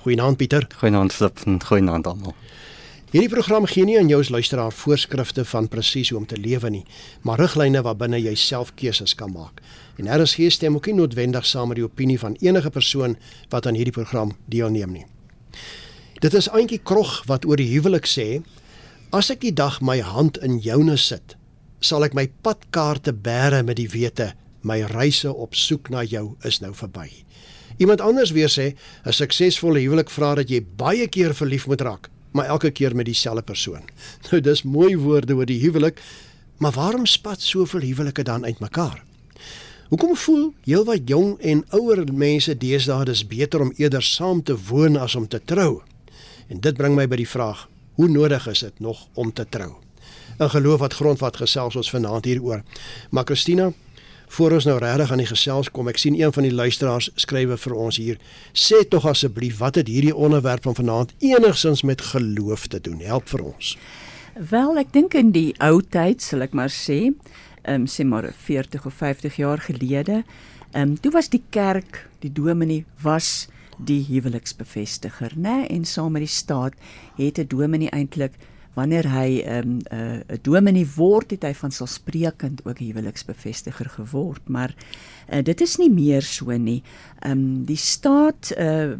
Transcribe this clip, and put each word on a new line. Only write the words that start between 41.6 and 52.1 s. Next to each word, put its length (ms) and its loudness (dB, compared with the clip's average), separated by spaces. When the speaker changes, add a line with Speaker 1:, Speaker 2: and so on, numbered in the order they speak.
Speaker 1:
ouer 440 2
mense 440 0
deesdae 480 0
dis 220 -2
beter 340 -2
om 140 0
eerder 280 0
saam 400 0
te 140 -2
woon 300 4
as 180 -2
om 120 -4
te 180 -6
trou? 360 0
En 100 -12
dit 180 0
bring 180 2
my 120 2
by 80 -2
die 120 -2
vraag: 420 -6
hoe 140 4
nodig 400 2
is 120 -2
dit 200 -8
nog 340 -8
om 200 -4
te 160 -8
trou? 260 -10
In 100 2
Geloof 300 4
wat 140 -2
Grondvat 420 0
gesels 400 -2
ons 140 -4
vanaand 360 -2